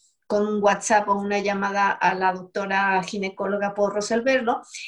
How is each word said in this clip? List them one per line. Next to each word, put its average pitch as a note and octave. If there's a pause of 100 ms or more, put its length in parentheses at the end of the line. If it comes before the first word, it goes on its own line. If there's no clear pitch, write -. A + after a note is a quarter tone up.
(280)
con G#3
un G#3+
WhatsApp G#3
o G3+
una G3+
llamada G3
a -
la F#3
doctora F#3+
ginecóloga G3
puedo G3+
resolverlo. A#3 (260)